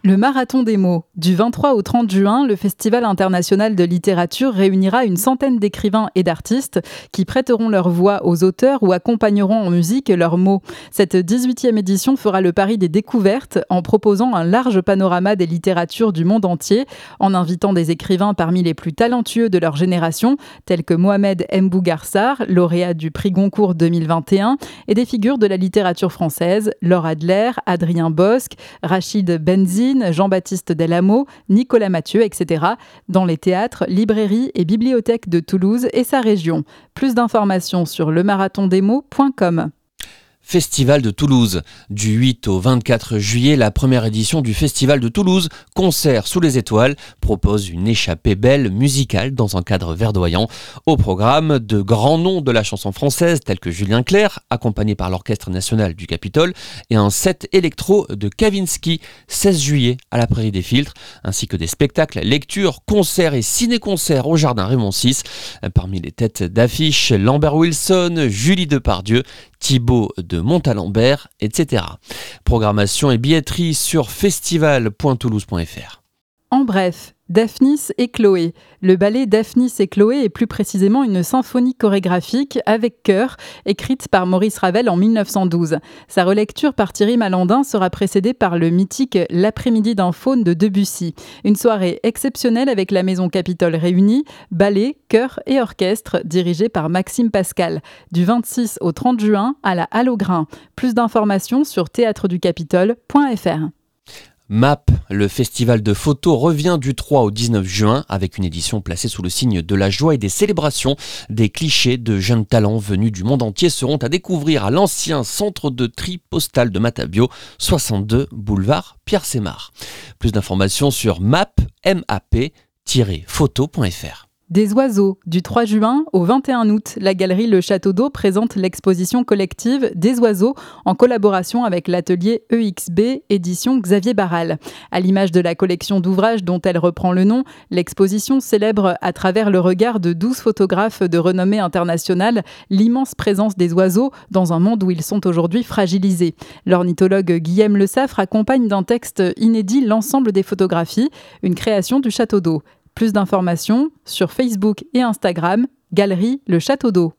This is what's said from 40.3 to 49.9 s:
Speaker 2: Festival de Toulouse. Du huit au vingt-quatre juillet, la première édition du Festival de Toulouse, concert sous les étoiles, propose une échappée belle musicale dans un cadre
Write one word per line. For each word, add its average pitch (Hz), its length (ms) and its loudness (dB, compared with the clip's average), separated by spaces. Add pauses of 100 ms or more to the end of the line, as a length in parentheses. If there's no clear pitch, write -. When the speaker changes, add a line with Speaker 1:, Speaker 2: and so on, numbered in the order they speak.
Speaker 2:
Festival 143 540 2
de 113 80 0
Toulouse. 117 540 2 (260)
Du 104 220 -2
huit 120 360 2
au 95 120 2
vingt-quatre 117 580 0
juillet, 120 380 2
la 110 160 4
première 127 340 2
édition 110 360 0
du 110 120 -2
Festival 139 460 2
de 117 80 -2
Toulouse, 185 420 0 (260)
concert 151 520 2
sous 185 120 -2
les 139 200 2
étoiles, 120 360 2 (240)
propose 101 480 0
une 87 200 -4
échappée 107 480 0
belle 123 340 2
musicale 131 640 0
dans 104 240 -2
un 87 60 -2
cadre 90 320 -4